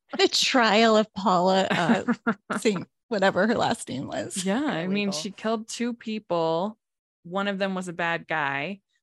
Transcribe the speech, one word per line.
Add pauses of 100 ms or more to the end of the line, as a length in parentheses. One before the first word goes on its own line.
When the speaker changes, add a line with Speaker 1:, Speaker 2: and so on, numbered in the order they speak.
Speaker 1:
<laughs>
Speaker 2:
The
trial
of
Paula,
uh, (280)
Speaker 3:
<laughs>
Speaker 2:
Saint (200)
whatever
her
last
name
was.
Speaker 3:
Yeah,
I
mean,
Speaker 1:
Illegal.
Speaker 3:
she
killed
two
people. (460)
One
of
them
was
a
bad
guy, (220)